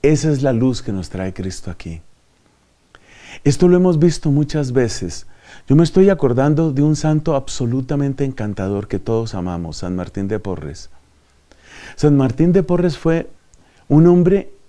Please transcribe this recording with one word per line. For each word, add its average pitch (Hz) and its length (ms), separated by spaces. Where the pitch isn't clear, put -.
Esa 151 300
es 135 100
la 135 120
luz 120 280
que 104 120
nos 90 160
trae 92 240
Cristo 92 360
aquí. 82 320
Esto 143 240
lo 180 80
hemos 180 240
visto 160 320
muchas 143 400
veces. 117 560
Yo 135 80
me 165 80
estoy 190 260
acordando 147 640
de 135 100
un 151 140
santo 151 400
absolutamente 135 880
encantador 101 640
que 101 100
todos 113 380
amamos, 87 420
San 90 200
Martín 95 320
de 107 100
Porres. 78 500
San 147 180
Martín 139 380
de 190 100
Porres 175 340
fue 165 320
un 156 180
hombre 180 460